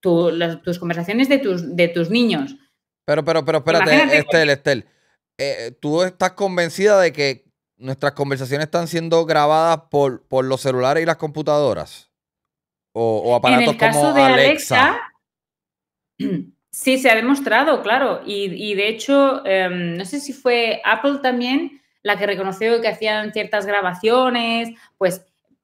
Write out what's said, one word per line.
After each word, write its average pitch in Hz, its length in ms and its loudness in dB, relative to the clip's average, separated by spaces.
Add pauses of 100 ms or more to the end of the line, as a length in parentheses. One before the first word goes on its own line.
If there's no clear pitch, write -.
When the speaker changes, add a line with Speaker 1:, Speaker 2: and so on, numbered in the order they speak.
Speaker 1:
tu, 175 300 2
las, 165 300 -4
tus 175 180 -6
conversaciones 175 520 -2
de 277 80 4
tus, 180 360 -4
de 170 140 2
tus 170 220 -2
niños. 196 460 0 (500)
Speaker 2:
Pero, 151 180 0
pero, 160 180 0
pero 156 160 0
espérate, 165 360 2
Speaker 1:
Imagínate 285 240 4
Speaker 2:
Estel, 160 320 2
Estel. 139 360 0 (520)
Eh, 127 420 -6
¿tú 156 220 -2
estás 185 300 -2
convencida 190 680 0
de 170 120 2
que 139 340 -4 (320)
nuestras 135 340 -4
conversaciones 139 540 -4
están 170 200 -4
siendo 165 380 0
grabadas 156 680 2
por, 139 380 0
por 131 160 0
los 131 160 -2
celulares 131 420 0
y 165 40 -2
las 165 100 0
computadoras? 147 920 -2 (840)
¿O, 113 320 -2
o 123 100 2
aparatos 127 300 4
Speaker 1:
En 233 60 2
el - 60 -2
caso 180 240 4
Speaker 2:
como 147 140 4
Speaker 1:
de 285 80 6
Speaker 2:
Alexa? 269 760 4 (1200)
Speaker 1:
Alexa, 175 260 -4 (140)
<clears throat> - 120 -20
sí, 262 280 0
se 254 120 2
ha 220 40 8
demostrado, 254 680 0
claro. 226 440 0
Y, 202 260 -4
y 208 220 -6
de 202 140 -2
hecho, 277 580 0
em, 180 500 -2
no 180 80 -8
sé 285 160 -10
si 285 120 -14
fue 233 520 -2
Apple 269 380 0
también 254 580 -2 (220)
la 202 160 -2
que 202 80 -2
reconoció 202 540 -2
que 220 80 -2
hacían 214 440 -4
ciertas 208 340 -4
grabaciones. 226 1120 -2 (200)
Pues, 180 260 -2 (400)